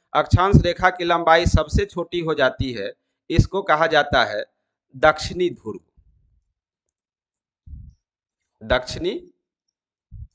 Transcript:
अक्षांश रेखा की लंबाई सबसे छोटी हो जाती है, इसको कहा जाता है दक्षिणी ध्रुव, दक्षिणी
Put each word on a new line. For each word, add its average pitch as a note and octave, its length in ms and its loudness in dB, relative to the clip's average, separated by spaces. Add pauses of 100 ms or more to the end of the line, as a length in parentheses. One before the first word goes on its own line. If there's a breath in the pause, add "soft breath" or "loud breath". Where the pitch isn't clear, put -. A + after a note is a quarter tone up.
(140)
अक्षांश F3 480 4
रेखा F3 280 2
की F3+ 140 -4
लंबाई E3+ 420 4
सबसे E3+ 400 0
छोटी F3 340 -6
हो D#3+ 140 -2
जाती C3 400 -2
है, G#2 200 -10 (360)
इसको F3 320 0
कहा D#3+ 260 2
जाता D3 380 2
है G#2 200 -6 (500)
दक्षिणी D#3 540 0
ध्रुव, G#2+ 300 -12 (2750)
दक्षिणी D#3+ 640 -4 (1040)